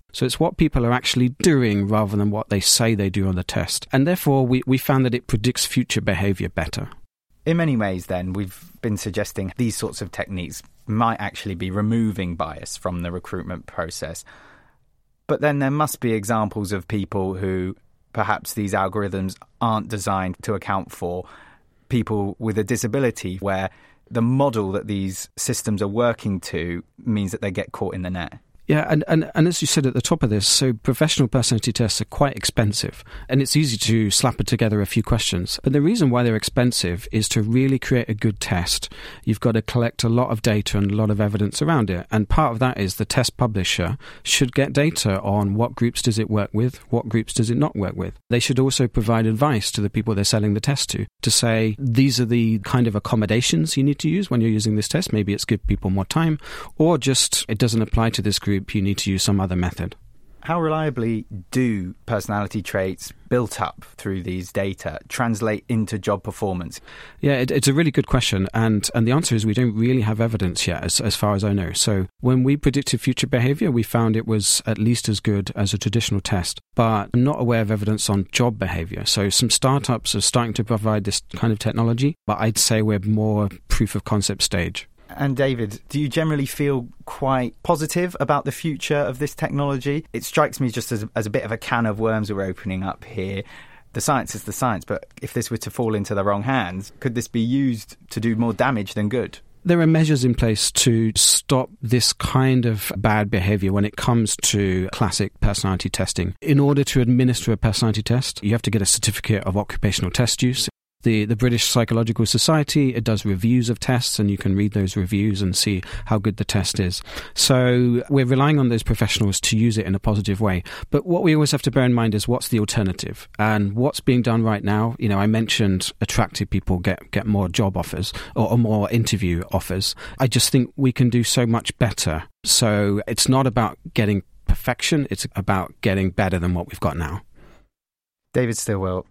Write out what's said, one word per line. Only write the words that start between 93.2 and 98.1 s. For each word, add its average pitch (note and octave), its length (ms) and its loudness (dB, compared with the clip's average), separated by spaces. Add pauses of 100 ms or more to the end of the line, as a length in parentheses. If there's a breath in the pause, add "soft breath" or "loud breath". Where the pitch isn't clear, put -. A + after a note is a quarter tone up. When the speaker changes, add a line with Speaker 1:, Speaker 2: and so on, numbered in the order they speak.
Speaker 2:
The A#2 60 -4
science C3 360 -2
is - 80 -12
the G#2+ 80 -10
science, A2+ 320 -2
but - 220 -6 (140)
if B2+ 120 -10
this - 180 -4
were A#2 60 -4
to A2 140 -8
fall A2 260 -2
into G2+ 180 -2
the G2 80 0
wrong G2+ 220 -2
hands, G#2 560 -4
could A#2 160 -4
this A#2 100 -4
be A#2 140 -2
used B2 560 -2 (140)